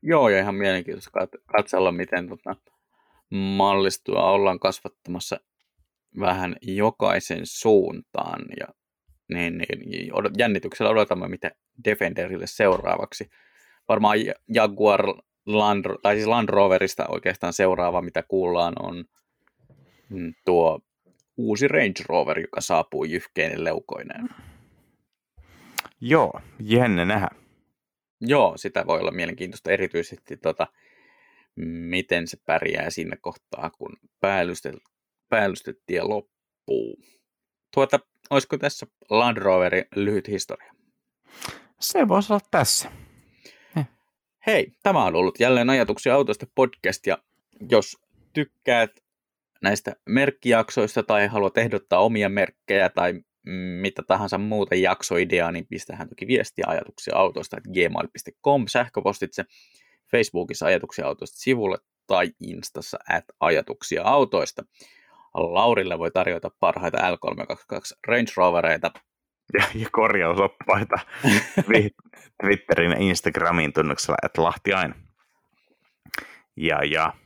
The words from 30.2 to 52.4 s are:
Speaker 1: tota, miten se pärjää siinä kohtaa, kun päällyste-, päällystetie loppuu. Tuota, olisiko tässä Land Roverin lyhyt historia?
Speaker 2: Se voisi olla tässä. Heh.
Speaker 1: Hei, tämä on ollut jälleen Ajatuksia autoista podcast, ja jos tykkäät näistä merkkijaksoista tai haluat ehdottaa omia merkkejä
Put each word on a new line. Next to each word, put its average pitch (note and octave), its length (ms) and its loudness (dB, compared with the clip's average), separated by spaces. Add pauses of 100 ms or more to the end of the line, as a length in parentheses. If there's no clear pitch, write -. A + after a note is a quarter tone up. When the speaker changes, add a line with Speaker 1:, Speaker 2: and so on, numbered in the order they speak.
Speaker 1:
tota, - 300 -2 (1200)
miten F2 380 -2
se - 80 -14 (100)
pärjää - 440 0
siinä E2 300 -8
kohtaa, - 500 -12
kun - 260 -16 (240)
päällyste-, F2+ 580 -2 (500)
päällystetie G2 760 -2
loppuu. - 920 -6 (800)
Tuota, - 260 2 (300)
olisiko C#3+ 280 0
tässä - 280 -6 (240)
Land A2+ 260 2
Roverin F#2 480 2 (120)
lyhyt G2+ 320 -2
historia? - 440 -8 (1080)
Speaker 2:
Se - 280 2
voisi G3+ 240 2
olla G#3 80 2 (100)
tässä. - 400 0 (880)
Heh. D3 100 -2 (600)
Speaker 1:
Hei, G#3 260 2 (100)
tämä F3 220 4
on E2+ 120 2
ollut F2+ 240 2
jälleen A#2+ 300 4
Ajatuksia A#2+ 440 2
autoista C3 400 0
podcast, B2 520 0
ja F#2+ 120 0 (520)
jos - 280 4 (340)
tykkäät B2 580 0 (720)
näistä G2+ 340 -2 (120)
merkkijaksoista A2+ 920 2
tai G#2 240 2
haluat G2+ 320 0
ehdottaa G#2 420 0
omia G#2+ 280 2
merkkejä G2 600 0